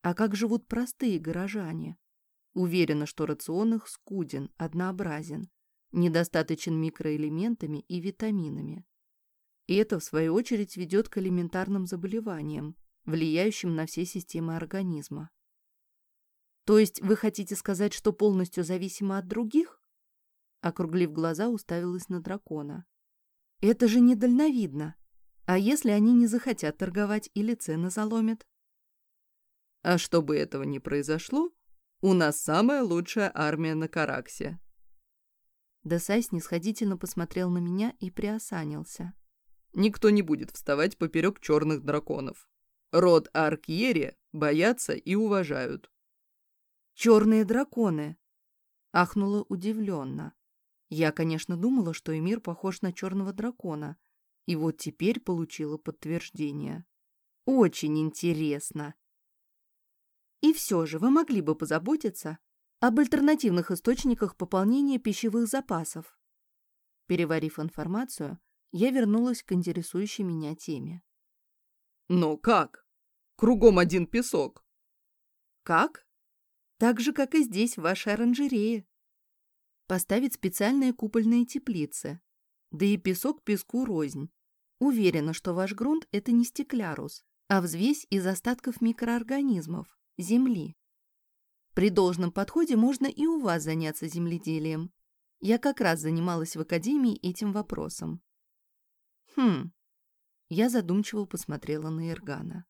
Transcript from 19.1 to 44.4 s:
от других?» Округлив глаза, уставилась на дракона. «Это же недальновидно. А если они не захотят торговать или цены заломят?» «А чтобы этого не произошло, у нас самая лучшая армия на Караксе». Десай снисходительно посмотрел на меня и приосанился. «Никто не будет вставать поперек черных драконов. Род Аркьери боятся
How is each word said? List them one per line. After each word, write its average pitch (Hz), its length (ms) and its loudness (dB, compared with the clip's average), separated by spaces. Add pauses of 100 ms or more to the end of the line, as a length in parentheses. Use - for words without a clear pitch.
от 185 100 -8
других?» 233 500 -2 (840)
Округлив 170 500 0
глаза, 165 380 -2
уставилась 180 580 -4
на 180 140 -6
дракона. 165 640 -10 (760)
«Это 226 280 6
же 226 120 6
недальновидно. 240 960 4 (480)
А 185 140 4
если 240 320 2
они 208 240 6
не 240 120 8
захотят 220 520 -2
торговать 202 560 -4
или 214 200 0
цены 170 360 -4
заломят?» 220 560 -2 (1400)
«А 175 160 2
чтобы 156 380 0
этого 143 260 -4
не 139 180 -6
произошло, 156 680 -2 (500)
у 190 140 4
нас 156 260 2
самая 233 420 2
лучшая 180 520 -2
армия 156 400 -2
на 156 120 -2
Караксе». 151 720 -6 (1300)
Десай 175 380 0
снисходительно 185 760 -4
посмотрел 180 540 -4
на 175 80 0
меня 180 420 -4
и 185 100 -8
приосанился. 175 1000 -8 (640)
«Никто 208 340 4
не 208 140 6
будет 156 300 -2
вставать 147 440 -2
поперек 165 440 -2
черных 151 440 0
драконов. 143 640 -6 (440)
Род 170 420 6
Аркьери 160 840 0 (160)
боятся 156 600 2